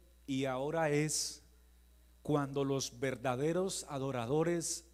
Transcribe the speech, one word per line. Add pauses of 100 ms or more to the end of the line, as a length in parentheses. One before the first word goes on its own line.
(260)
y
ahora
es (760)
cuando
los
verdaderos
adoradores